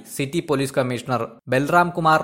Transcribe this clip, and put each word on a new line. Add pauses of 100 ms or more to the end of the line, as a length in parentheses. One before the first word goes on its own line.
സിറ്റി
പോലീസ്
കമ്മീഷണർ (280)
ബൽറാം
കുമാർ